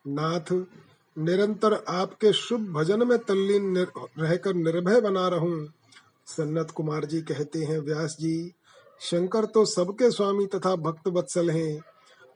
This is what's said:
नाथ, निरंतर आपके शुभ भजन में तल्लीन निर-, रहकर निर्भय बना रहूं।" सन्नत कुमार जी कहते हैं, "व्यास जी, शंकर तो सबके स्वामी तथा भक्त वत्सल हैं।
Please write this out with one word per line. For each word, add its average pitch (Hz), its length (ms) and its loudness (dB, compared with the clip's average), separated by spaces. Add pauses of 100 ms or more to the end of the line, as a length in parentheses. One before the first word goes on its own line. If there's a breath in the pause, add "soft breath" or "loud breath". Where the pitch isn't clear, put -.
नाथ, 160 580 -2 (520 soft breath)
निरंतर 202 680 2
आपके 185 460 2
शुभ - 260 -2
भजन 196 480 0
में 240 120 4
तल्लीन 202 500 0
निर-, 180 380 -2 (120)
रहकर 175 340 0
निर्भय 175 480 2
बना 190 260 2
रहूं।" 165 460 -2 (520 soft breath)
सन्नत 160 460 -4
कुमार 151 340 -4
जी 160 160 -4
कहते 151 380 -6
हैं, 156 200 -2
"व्यास 151 400 -4
जी, 165 340 -4 (480 soft breath)
शंकर 185 440 0
तो 220 200 4
सबके 202 460 2
स्वामी 202 340 0
तथा 185 300 0
भक्त 160 320 -4
वत्सल 175 420 0
हैं। 156 320 -2 (540 soft breath)